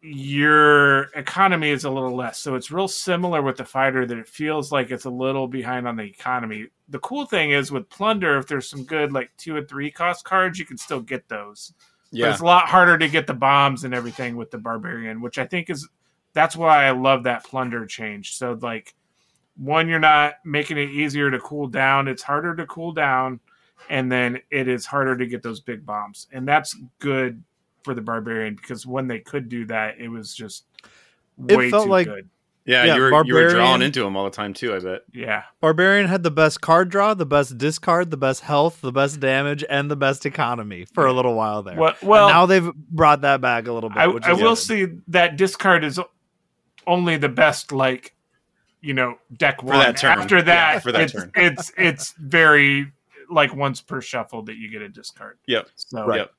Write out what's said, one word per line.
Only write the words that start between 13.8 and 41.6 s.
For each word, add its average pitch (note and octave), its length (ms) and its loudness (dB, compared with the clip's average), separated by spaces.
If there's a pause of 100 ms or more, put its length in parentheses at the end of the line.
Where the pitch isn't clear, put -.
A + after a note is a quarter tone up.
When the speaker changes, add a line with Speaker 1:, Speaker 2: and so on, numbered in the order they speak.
Speaker 1:
and B2+ 100 -6
everything A#2+ 420 -8
with A2+ 140 -12
the A#2 80 -14
Barbarian, A2+ 640 -10
which A#2+ 180 -10
I B2+ 80 -6
think F3 240 -8
is, C#3+ 180 -10 (460)
that's D#3+ 220 2
why D#3 300 6
I C3+ 60 4
love B2+ 320 2
that A#2+ 200 -2
Plunder A#2+ 420 -6
change. G#2 500 -12
So, A#2+ 260 -8
like, A#2 320 -10 (640)
one, D#3 320 0
you're E3 100 0
not D3+ 360 4 (100)
making D3 340 -4
it C#3+ 120 -4
easier C#3+ 400 -2
to C3 100 -2
cool D3 260 -8
down. C3+ 400 2
It's C3 160 -6
harder D3+ 340 -4
to E3 100 -10
cool E3 260 -12
down, C3 480 -2 (500)
and C3 220 -2
then B2 280 -2 (100)
it C3+ 180 -2
is B2 180 -4
harder C3 300 -2
to B2 100 -4
get A#2 160 -10
those A2+ 180 -10
big A2+ 240 -14
bombs. G#2 480 -12
And C3 140 -10
that's D3 300 -2 (240)
good C3 420 -4 (400)
for C3+ 120 -8
the A#2 80 -8
Barbarian, A2 520 -6
because A#2+ 320 -14
when B2+ 220 -6
they A2+ 100 -8
could C3 300 -10
do A#2+ 180 -8
that, A2 320 -6
it A#2 100 -14
was A2+ 260 -14
just A2 300 -16 (840)
Speaker 3:
It G#3 80 8
Speaker 1:
way B3 140 2
Speaker 3:
felt G#3 160 2
Speaker 1:
too G3+ 40 0
Speaker 3:
like F#3 160 4
Speaker 1:
good. G2 220 -14 (380)
Speaker 2:
Yeah, B2 180 4
Speaker 3:
Yeah, D#3+ 120 6
Speaker 2:
you C3 40 2
were, C3+ 80 4
you C3 60 6
were D#3 100 6
Speaker 3:
Barbarian E3 320 6
Speaker 2:
drawing B2 260 4
into C3 220 0
'em G2 100 -4
all G2 100 -2
the G2 60 -4
time G#2 220 -8
too, A2+ 220 -6
I F#2+ 60 -4
bet. F#2 200 -8 (140)
Speaker 1:
Yeah. A#2 300 -8 (160)
Speaker 3:
Barbarian F#3 460 4
had F3+ 160 -2
the E3+ 80 0
best D#3 300 2
card F3 300 4
draw, G3+ 240 2
the F3+ 100 -4
best C3+ 320 0
discard, E3 540 0
the D3+ 80 -6
best C3 240 -2
health, D3+ 400 0
the B2+ 100 -6
best C#3 280 0
damage, C#3+ 500 -2
and C#3+ 200 -2
the D3 60 -4
best C3+ 300 -2
economy A2 640 -6
for D3 140 2
a C3 80 4
little B2 200 0
while G#2+ 280 -2